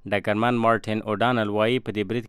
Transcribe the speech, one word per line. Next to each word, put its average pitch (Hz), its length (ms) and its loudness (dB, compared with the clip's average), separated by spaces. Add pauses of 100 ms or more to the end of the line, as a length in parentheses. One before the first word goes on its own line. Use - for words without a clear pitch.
(120)
ډګرمن 110 520 2
مارټین 110 420 2
اوډانل 110 500 0
وایي، 113 300 2
په 110 100 -6
دې 104 140 0
برید 113 200 -4